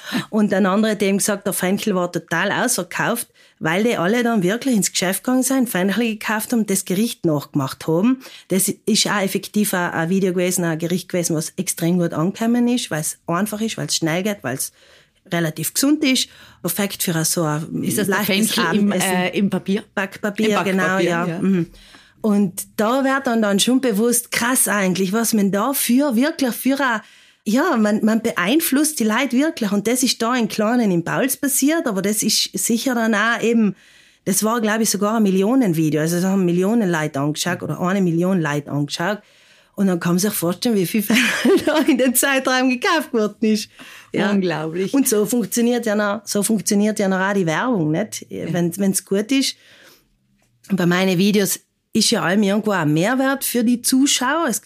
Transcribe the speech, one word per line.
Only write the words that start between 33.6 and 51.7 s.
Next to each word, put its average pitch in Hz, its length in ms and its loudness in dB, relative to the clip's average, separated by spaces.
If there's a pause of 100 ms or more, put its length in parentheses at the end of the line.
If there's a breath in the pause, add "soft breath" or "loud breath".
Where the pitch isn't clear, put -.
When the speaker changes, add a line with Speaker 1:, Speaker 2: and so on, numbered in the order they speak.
Speaker 1:
das - 180 0
war, 226 160 0
glaub 214 220 0
ich, 220 80 0
sogar 208 280 0
ein 226 60 2
Millionenvideo. 190 800 2
Also, 170 160 0
das 175 80 0
haben 190 180 2
Millionen 185 460 2
Leute 151 300 -2
angeschaut 151 440 -2
oder 156 160 -6
eine 185 220 0
Million 175 400 2
Leute 147 300 -4
angeschaut. 170 480 -4 (600 soft breath)
Und 196 80 2
dann 175 140 0
kann 175 140 0
man 185 40 2
sich 202 140 0
vorstellen, 175 420 -2
wie 190 100 2
viel 208 200 -2 (300)
<laughs> 330 300 2
da 311 120 2 (100)
in 285 100 4
dem 247 160 2
Zeitraum 262 560 2
gekauft 311 440 0
worden 214 320 0
ist. 214 240 0 (420 loud breath)
Ja. 175 180 0
Speaker 2:
Unglaublich. 180 640 -2
Speaker 1:
Und 269 140 2
so 208 180 2
funktioniert 240 600 0
ja 208 100 0
noch, 208 300 -2
so 208 180 -2
funktioniert 208 560 0
ja 196 80 0
noch 190 140 0
auch 196 120 0
die 196 120 0
Werbung, 165 460 0
nicht? 202 380 -4
Speaker 2:
Ja. 175 220 -8
Speaker 1:
Wenn, 175 240 -2
wenn's 190 300 0
gut 208 260 -2
ist. 269 240 0 (1120 loud breath)
Und 196 60 -2
bei 180 100 0
meinen 180 320 2
Videos 196 440 2 (320)